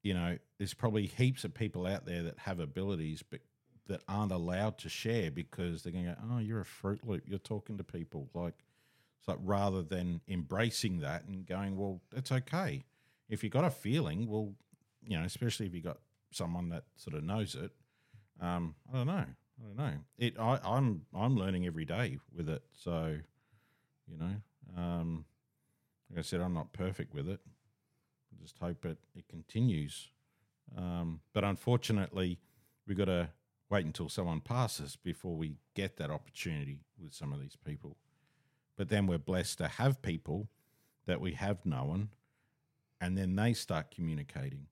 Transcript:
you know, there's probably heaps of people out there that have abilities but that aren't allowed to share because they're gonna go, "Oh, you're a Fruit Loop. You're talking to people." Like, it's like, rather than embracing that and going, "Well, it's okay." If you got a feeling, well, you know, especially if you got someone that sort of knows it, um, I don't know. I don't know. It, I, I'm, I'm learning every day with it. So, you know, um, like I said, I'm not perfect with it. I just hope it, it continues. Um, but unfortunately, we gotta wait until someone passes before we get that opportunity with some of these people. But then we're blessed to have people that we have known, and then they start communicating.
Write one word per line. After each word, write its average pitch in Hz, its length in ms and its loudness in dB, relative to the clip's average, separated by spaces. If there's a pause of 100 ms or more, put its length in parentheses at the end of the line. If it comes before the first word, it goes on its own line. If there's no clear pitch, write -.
you 98 120 2
know, 87 240 2 (200)
there's 98 160 -2
probably 107 320 4
heaps 127 380 4
of - 100 -4
people 90 320 -2
out 98 200 0
there 87 160 -2
that 82 160 -4
have 90 220 -4
abilities 80 680 -2
but - 120 -12 (460)
that 95 200 -4
aren't 101 240 0
allowed 92 480 0
to 80 100 -8
share 107 440 0
because 85 500 -4
they're 85 100 -6
gonna 87 220 -2
go, 117 200 -4
"Oh, 123 40 2
you're 110 220 0
a 90 40 -4
Fruit - 400 -2
Loop. 101 240 -2
You're 95 120 -4
talking 107 380 -6
to 90 60 -6
people." 82 480 -8
Like, 85 220 -2 (680)
it's - 80 -6
like, 95 140 -2
rather 98 400 4
than 87 460 0
embracing 95 720 2
that 73 260 -2
and 92 200 -8
going, 98 300 -2
"Well, 95 240 -2 (160)
it's 131 160 -2
okay." 131 520 0 (440)
If 110 160 -2
you 101 60 0
got 143 140 6
a 156 60 6
feeling, 110 560 0
well, 107 280 -2 (520)
you 95 120 0
know, 82 60 0
especially 104 420 0
if 87 80 -4
you 85 80 -4
got 82 160 -4 (340)
someone 87 380 -2
that 82 140 -4 (120)
sort - 200 -8
of 76 60 -4
knows 98 320 0
it, 78 160 -6 (680)
um, 87 340 0 (180)
I 131 40 -2
don't 127 100 2
know. 170 60 2 (500)
I 110 40 -14
don't 104 100 -10
know. 131 160 0 (260)
It, 117 200 2
I, 117 260 4
I'm, 113 380 4 (120)
I'm 117 220 4
learning 92 300 2
every 80 180 0
day 110 340 0 (160)
with 80 140 -2
it. 76 140 -2 (100)
So, 80 460 -2 (880)
you 82 80 -14
know, 87 180 -2 (480)
um, 85 440 -2 (840)
like 85 100 -6
I - 20 -4
said, 90 180 -2
I'm 90 140 0
not 78 180 -4
perfect 92 420 -4
with 73 140 -2
it. 98 120 -4 (920)
I - 100 -20
just - 160 -20
hope 87 280 -4
it, 80 120 -4 (160)
it 90 140 -16
continues. 82 800 0 (680)
Um, 85 440 -2 (140)
but 101 100 4
unfortunately, 98 960 2 (480)
we 101 80 0
gotta 90 340 4 (400)
wait 98 160 6
until 78 240 -2
someone 85 320 0
passes 110 560 0
before 87 400 -4
we 78 200 -2 (180)
get 98 240 -2
that 73 120 -2
opportunity 73 720 -4 (200)
with 78 120 -14
some 71 200 -6
of 71 80 -4
these 69 240 -10
people. 73 320 -8 (800)
But 98 120 -2
then 104 180 6
we're 85 120 4
blessed 90 400 0
to 82 100 0
have 131 340 4
people 87 460 -2 (580)
that 90 140 2
we 90 140 0
have 98 320 0
known, 78 420 0 (880)
and 92 200 0
then 92 180 2
they 113 160 6
start - 380 -2
communicating. 69 800 -4